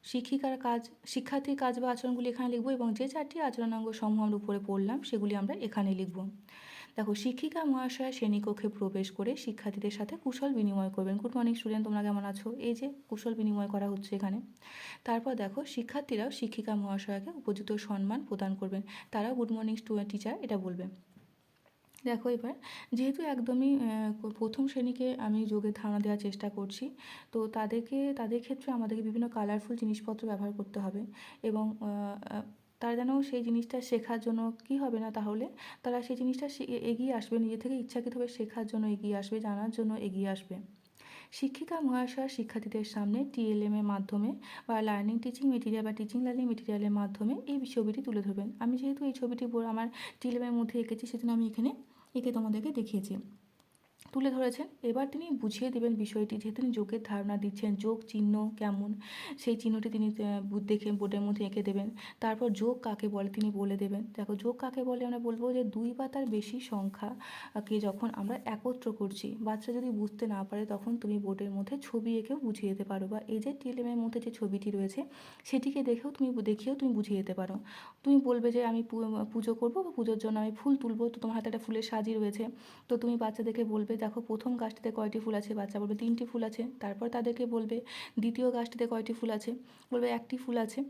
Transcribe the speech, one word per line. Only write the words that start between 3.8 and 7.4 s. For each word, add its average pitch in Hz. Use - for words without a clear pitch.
সমূহ 214
আমরা 214
উপরে 202
পড়লাম 202
সেগুলি 208
আমরা 202
এখানে 214
লিখব। 185
দেখো 208
শিক্ষিকা 262